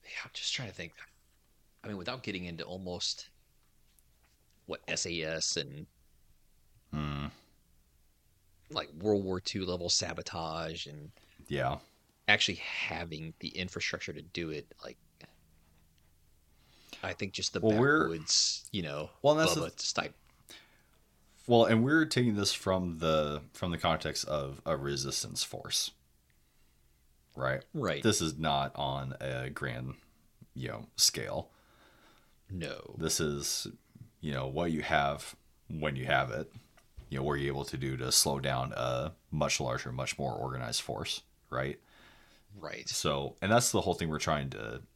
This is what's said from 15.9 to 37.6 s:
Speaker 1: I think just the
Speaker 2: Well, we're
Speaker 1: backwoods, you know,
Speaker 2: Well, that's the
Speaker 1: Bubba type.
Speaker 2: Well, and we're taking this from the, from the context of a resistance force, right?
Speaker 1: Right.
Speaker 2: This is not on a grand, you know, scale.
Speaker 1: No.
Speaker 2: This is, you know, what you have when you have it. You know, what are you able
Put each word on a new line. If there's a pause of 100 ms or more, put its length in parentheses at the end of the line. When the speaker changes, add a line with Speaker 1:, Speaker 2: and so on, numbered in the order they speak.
Speaker 1:
I
think
just
the
Speaker 2:
Well,
we're
Speaker 1:
backwoods,
you
know, (120)
Speaker 2:
Well,
that's
the
Speaker 1:
Bubba
type. (1300)
Speaker 2:
Well,
and
we're
taking
this
from
the, (120)
from
the
context
of
a
resistance
force, (1400)
right?
Speaker 1:
Right.
Speaker 2:
This
is
not
on
a
grand, (600)
you
know,
scale. (1000)
Speaker 1:
No.
Speaker 2:
This
is, (520)
you
know,
what
you
have (340)
when
you
have
it. (560)
You
know,
what
are
you
able